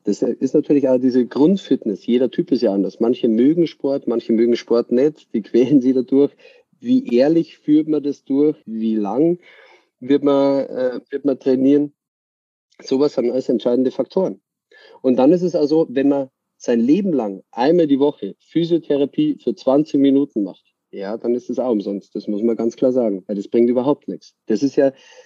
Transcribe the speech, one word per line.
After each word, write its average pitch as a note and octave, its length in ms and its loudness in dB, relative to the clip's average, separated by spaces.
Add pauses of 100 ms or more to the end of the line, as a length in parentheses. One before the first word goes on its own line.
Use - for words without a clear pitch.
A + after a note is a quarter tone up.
Das - 180 -2
ist C3 320 -4
natürlich C#3+ 340 2
auch C3 80 2
diese B2 300 0
Grundfitness. C3+ 800 0
Jeder B2 240 0
Typ - 220 -4
ist A#2+ 100 0
ja G#2+ 100 2
anders. G2 280 -4
Manche B2 260 0
mögen C#3 400 2
Sport, C#3 400 -6
manche A#2+ 260 -4
mögen A#2 220 2
Sport A#2 380 -2
nicht. C#3 420 -2
Die A2 80 -2
quälen B2 400 2
sie C3 100 0
dadurch. C3+ 380 2 (480)
Wie A#2+ 360 -2
ehrlich D3+ 440 2
führt D#3 300 2
man D3 160 -2
das C#3+ 180 -6
durch? D3 420 0
Wie A2 300 -4
lang B2 460 0 (580)
wird C#3 240 0
man, C#3 440 2
äh, B2+ 340 -6 (100)
wird C#3 140 -8
man C3 140 0
trainieren? C3+ 540 2 (880)
Sowas C#3 340 -2
sind A#2+ 180 -2
alles B2+ 160 -4
entscheidende B2+ 420 0
Faktoren. C#3 500 -4 (640)
Und B2+ 140 2
dann C3 160 4
ist F3 100 2
es F3 140 -2
also, D3+ 340 0
wenn C3+ 180 0
man C#3 220 -2 (280)
sein A#2+ 200 -2
Leben E3 340 0
lang G#2 380 -4
einmal E3 380 2
die C#3 100 2
Woche C#3 400 -2
Physiotherapie D3+ 1040 -2
für A#2 140 -4
zwanzig D3 420 0
Minuten C#3 460 0
macht, F2 180 -14 (300)
ja, G2+ 240 -10
dann A#2+ 200 -4
ist B2 120 -10
es B2+ 120 -6
auch B2 100 -2
umsonst. G2+ 460 -4
Das - 100 -10
muss G#2 160 -4
man A2+ 140 0
ganz A2+ 180 -4
klar C3 160 0
sagen, A2+ 380 -2
weil G#2 80 -6
das G2+ 100 -8
bringt A#2+ 240 2
überhaupt B2+ 380 -2
nichts. - 260 -14 (120)
Das A2 180 -2
ist C3+ 100 -2
ja, C#3 160 2 (360)